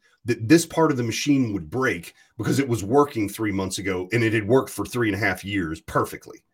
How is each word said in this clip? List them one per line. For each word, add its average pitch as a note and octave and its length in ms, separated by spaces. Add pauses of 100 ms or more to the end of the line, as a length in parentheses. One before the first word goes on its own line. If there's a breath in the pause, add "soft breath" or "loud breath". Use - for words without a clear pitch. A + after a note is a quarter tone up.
(240)
that A#2 240
this E3 160
part D#3+ 260
of C3+ 60
the A#2+ 60
machine A#2+ 500
would E2+ 160
break G2+ 460 (240 soft breath)
because B2+ 200
it C3+ 100
was A2+ 140
working A2+ 460
three G#2 240
months F#2+ 260
ago F#2 340
and A#2 120
it A2 80
had G#2+ 160
worked C3 220
for - 160
three A#2+ 220
and F#2+ 80
a - 20
half G2 260
years F#2+ 380
perfectly. - 720